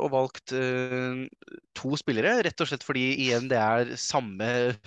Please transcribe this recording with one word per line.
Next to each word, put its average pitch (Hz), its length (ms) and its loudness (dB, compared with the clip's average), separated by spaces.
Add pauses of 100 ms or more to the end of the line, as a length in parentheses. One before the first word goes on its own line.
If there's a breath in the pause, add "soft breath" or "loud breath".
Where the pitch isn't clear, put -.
og 147 120 0
valgt, 131 400 -2
eh, 127 760 -2 (480)
to - 220 -6
spillere, 165 480 2
rett 170 160 -2
og 156 80 0
slett 139 180 -6
fordi 131 160 0 (160)
igjen 127 300 2
det 127 100 4
er 117 380 2
samme 120 880 -2